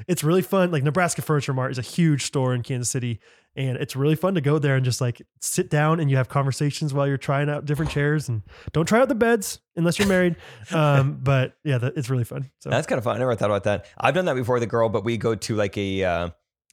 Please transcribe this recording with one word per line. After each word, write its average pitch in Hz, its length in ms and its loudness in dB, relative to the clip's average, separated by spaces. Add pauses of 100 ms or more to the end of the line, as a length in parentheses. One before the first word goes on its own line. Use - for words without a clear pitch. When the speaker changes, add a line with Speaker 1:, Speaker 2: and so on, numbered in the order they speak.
Speaker 1:
it's 175 160 -2
really 175 200 2
fun. 185 280 0
Like, 143 120 0
Nebraska 160 400 0
Furniture 147 300 0
Mart 131 180 -2
is 127 80 -6
a 123 40 -8
huge 156 400 2
store 127 300 0
in 123 80 -2
Kansas 123 300 -6
City, 120 280 -4 (360)
and 131 220 -4
it's 139 180 -6
really 147 200 2
fun 185 200 0
to 160 60 0
go 143 180 2
there 139 160 2
and 131 100 0
just, 123 160 -2
like, 120 180 -2 (200)
sit - 320 -4
down 156 280 2
and 143 120 0
you 135 60 4
have 127 120 0
conversations 139 640 -2
while 139 140 0
you're 139 100 0
trying 143 320 -2
out 147 160 -6
different 147 260 -2
chairs. 147 380 0
And 110 140 -4 (300)
don't 160 120 2
try 220 140 4
out 269 100 4
the 277 60 0
beds 226 440 0 (160)
unless 170 220 2
you're 196 100 2
married. 180 280 2 (180)
Speaker 2:
<laughs> - 180 -18
Speaker 1:
Um, 147 520 2
but 131 300 2 (100)
yeah, 135 160 0
that, 123 180 -2
it's 127 140 -4
really 123 140 0
fun. 135 340 -10
So - 100 -12
Speaker 2:
That's 131 160 0
kinda 143 160 -2
fun. 110 140 -2
I 110 40 -4
never 127 160 0
thought 101 140 0
about 101 140 0
that. 101 240 -2 (100)
I've 139 160 2
done 180 120 0
that 147 100 0
before 123 200 0
with 120 80 0
a 113 40 -2
girl, 113 220 2
but 101 140 -2
we 117 140 -2
go 113 160 0
to, 110 220 -4
like, 104 240 -2
a, 95 240 -2
uh, 87 260 0 (440)